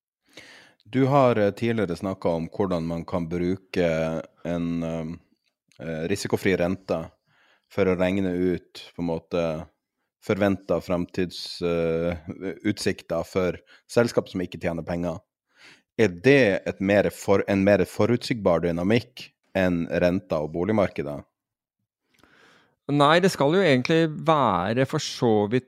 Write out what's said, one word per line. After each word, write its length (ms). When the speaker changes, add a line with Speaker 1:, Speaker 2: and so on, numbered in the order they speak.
Speaker 1:
Du 240
har, 320
eh, 160
tidligere 400
snakket 320
om 100
hvordan 400
man 160
kan 240
bruke 580
en, 260
ehm, 320
eh, 320
risikofri 480
rente 460
for 160
å 80
regne 400
ut, 480
på 80
en 80
måte, 300
forventet 640
fremtids-, 800
eh, 560
utsikter 560
for 320
selskap 400
som 160
ikke 160
tjener 240
penger. 380
Er 80
det 560
et 160
mer 320
for-, 400
en 160
mer 160
forutsigbar 800
dynamikk 600
enn 240
renta 540
og 80
boligmarkedet? 640
Speaker 2:
Nei, 240
det 140
skal 240
jo 20
egentlig 460
være 600
for 160
så 300
vidt 160